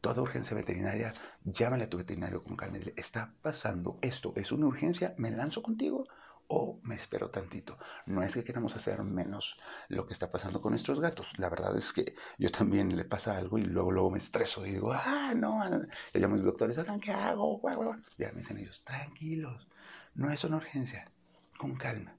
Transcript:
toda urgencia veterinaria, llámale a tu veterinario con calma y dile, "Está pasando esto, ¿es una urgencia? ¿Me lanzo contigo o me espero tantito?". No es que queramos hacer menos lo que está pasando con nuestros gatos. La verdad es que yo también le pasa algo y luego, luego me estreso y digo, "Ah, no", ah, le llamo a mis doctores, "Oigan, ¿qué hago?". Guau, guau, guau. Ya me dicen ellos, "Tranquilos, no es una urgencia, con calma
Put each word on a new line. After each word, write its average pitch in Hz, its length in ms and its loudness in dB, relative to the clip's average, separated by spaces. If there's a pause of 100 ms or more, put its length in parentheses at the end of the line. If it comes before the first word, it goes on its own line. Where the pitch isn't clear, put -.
toda 131 220 2
urgencia 127 340 -2
veterinaria, 107 560 0 (320)
llámale 117 400 4
a - 60 -6
tu 85 60 -2
veterinario 90 480 -2
con 87 120 -6
calma 92 200 -6
y 98 40 -6
dile, - 160 -8
"Está - 460 -6
pasando 87 600 -2
esto, - 340 -2
¿es 98 160 -2
una 151 140 4
urgencia? 175 520 2
¿Me 113 140 0
lanzo 135 300 -2
contigo 254 440 0 (400)
o - 360 2
me 110 120 -6
espero - 360 -4
tantito?". - 480 -6 (280)
No 95 160 2
es 98 120 0
que 120 100 0
queramos 120 320 -2
hacer 107 260 0
menos 101 560 -2 (300)
lo 95 180 -2
que - 60 -10
está - 180 -4
pasando - 300 -2
con 110 120 2
nuestros 139 280 2
gatos. 170 380 0
La 92 100 2
verdad 95 280 2
es - 160 2
que - 220 0 (240)
yo - 120 6
también 98 460 6
le 87 80 0
pasa 101 320 0
algo 92 220 0
y 110 40 4
luego, 90 300 4
luego 92 180 6
me 95 80 0
estreso - 480 0
y 101 60 -2
digo, 101 200 0
"Ah, 269 440 0
no", 220 260 2
ah, 180 180 2 (320)
le - 80 4
llamo 98 140 6
a - 40 4
mis 95 60 2
doctores, 113 340 4
"Oigan, 208 220 -2
¿qué 208 120 -4
hago?". 202 460 2
Guau, 254 180 0
guau, 226 160 0
guau. 226 100 -8 (160)
Ya - 140 -2
me - 80 -8
dicen 101 180 -8
ellos, - 260 -10
"Tranquilos, 143 840 -8 (460)
no 139 160 0
es 147 140 -2
una 160 140 2
urgencia, - 500 -6 (500)
con 139 180 -2
calma 107 420 -6